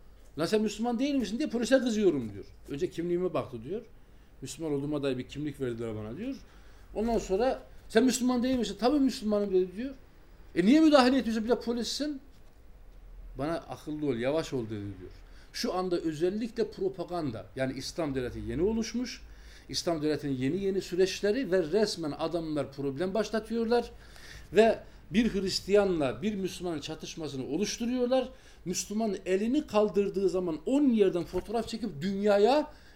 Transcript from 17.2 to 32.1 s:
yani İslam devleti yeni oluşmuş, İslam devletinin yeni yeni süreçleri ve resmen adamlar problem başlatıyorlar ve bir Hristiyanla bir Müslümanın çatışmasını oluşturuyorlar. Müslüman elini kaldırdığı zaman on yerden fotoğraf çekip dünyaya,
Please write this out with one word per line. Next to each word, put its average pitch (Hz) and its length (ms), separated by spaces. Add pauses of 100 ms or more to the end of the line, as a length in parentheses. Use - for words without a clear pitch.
yani 131 220
İslam 139 380
devleti 120 240
yeni 117 220
oluşmuş, 226 600 (480)
İslam 156 320
devletinin 147 360
yeni 156 260
yeni 196 180
süreçleri 190 680
ve 185 120
resmen 165 480
adamlar 160 600
problem 143 420
başlatıyorlar 226 760 (640)
ve 214 260 (320)
bir 202 220
Hristiyanla 185 880
bir 214 140
Müslümanın 175 440
çatışmasını 151 680
oluşturuyorlar. 240 840 (360)
Müslüman 202 500 (100)
elini 226 420
kaldırdığı 196 600
zaman 170 360
on 277 240
yerden 190 340
fotoğraf 208 440
çekip 190 340
dünyaya, 202 720 (240)